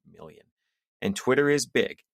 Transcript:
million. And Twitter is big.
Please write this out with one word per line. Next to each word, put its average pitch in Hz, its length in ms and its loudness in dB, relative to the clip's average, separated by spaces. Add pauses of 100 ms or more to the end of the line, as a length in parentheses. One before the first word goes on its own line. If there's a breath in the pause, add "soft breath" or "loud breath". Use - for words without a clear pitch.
(120)
million. 80 340 -20 (560)
And 98 140 -2
Twitter 139 340 2
is 143 160 0
big. - 340 -2 (140)